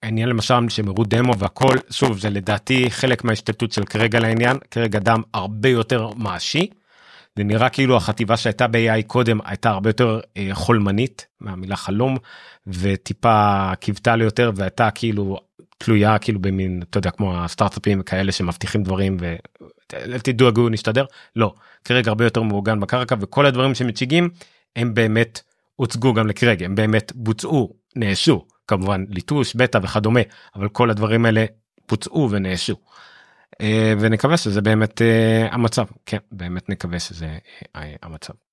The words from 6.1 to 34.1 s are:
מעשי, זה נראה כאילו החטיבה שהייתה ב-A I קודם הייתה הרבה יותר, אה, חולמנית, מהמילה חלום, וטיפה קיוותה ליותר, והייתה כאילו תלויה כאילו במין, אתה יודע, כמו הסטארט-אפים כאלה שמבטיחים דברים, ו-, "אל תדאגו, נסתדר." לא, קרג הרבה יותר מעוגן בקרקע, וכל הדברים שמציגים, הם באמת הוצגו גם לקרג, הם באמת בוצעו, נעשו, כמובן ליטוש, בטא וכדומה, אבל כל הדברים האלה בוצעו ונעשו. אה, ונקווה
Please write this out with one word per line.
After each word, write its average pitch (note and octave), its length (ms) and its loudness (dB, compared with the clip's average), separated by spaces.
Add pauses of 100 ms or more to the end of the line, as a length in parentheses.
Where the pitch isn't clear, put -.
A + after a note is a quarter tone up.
מעשי, A2 540 -4 (680)
זה G#2 80 -2
נראה A2 240 2
כאילו B2+ 280 2
החטיבה G#2+ 400 0
שהייתה A#2+ 300 0
ב-A A2+ 340 2
I - 60 -2
קודם A#2 380 0
הייתה - 260 -2
הרבה G#2+ 180 0
יותר, A2+ 320 0 (160)
אה, G2 160 -6
חולמנית, G#2 760 0 (140)
מהמילה F#2+ 360 -8
חלום, B2 400 -2 (500)
וטיפה G2 1120 0
קיוותה A2+ 360 0
ליותר, A2+ 380 2
והייתה G2 360 0
כאילו G2+ 480 -4 (400)
תלויה G#2+ 400 4
כאילו G#2 220 -2
במין, F#2 500 -2
אתה - 80 -2
יודע, F#2 120 -2
כמו F2+ 340 -4
הסטארט-אפים G2 580 -2
כאלה F#2+ 300 -2
שמבטיחים F#2+ 500 -2
דברים, F#2+ 380 -2
ו-, E2+ 160 -6 (580)
"אל B2 240 -8
תדאגו, A#2+ 500 4
נסתדר." A2 360 0 (320)
לא, A2+ 180 0 (280)
קרג B2 260 2
הרבה A2 160 2
יותר A2+ 180 2
מעוגן G#2 380 0
בקרקע, B2 400 -2
וכל C#3 260 2
הדברים C3 280 2
שמציגים, C3 560 0 (460)
הם A#2 180 -2
באמת A2+ 460 2 (360)
הוצגו B2 380 0
גם A2 120 2
לקרג, G#2+ 360 2
הם F#2 120 -4
באמת G#2+ 400 2
בוצעו, A2+ 580 -2 (240)
נעשו, G#2 500 0 (220)
כמובן F#2+ 400 0
ליטוש, G#2+ 480 -2
בטא B2 260 2
וכדומה, A2 380 2 (360)
אבל G2+ 120 -4
כל A#2+ 220 2
הדברים G#2+ 360 2
האלה A2 180 4 (440)
בוצעו B2+ 420 0
ונעשו. F#2+ 440 -2 (840)
אה, A2 400 2
ונקווה A2 360 2